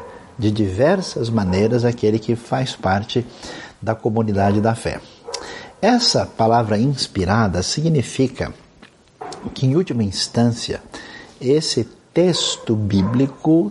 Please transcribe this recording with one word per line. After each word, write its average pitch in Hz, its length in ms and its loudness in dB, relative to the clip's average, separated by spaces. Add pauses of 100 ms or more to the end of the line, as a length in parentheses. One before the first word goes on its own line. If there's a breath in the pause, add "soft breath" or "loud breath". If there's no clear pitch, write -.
(360 loud breath)
de 107 140 2
diversas 113 800 0
maneiras 110 540 2
aquele 113 340 2
que 113 160 -2
faz 131 400 -4
parte 104 500 -2 (560 loud breath)
da 107 140 -2
comunidade 107 640 0
da 110 140 2
fé. - 260 -6 (800 loud breath)
Essa 208 460 2
palavra 113 500 2
inspirada 104 880 0
significa 131 880 -2 (1040)
que, 135 120 -2
em 131 100 2
última 156 260 0
instância, 117 800 -2 (560 loud breath)
esse 131 480 0 (280)
texto 165 600 0
bíblico 117 960 2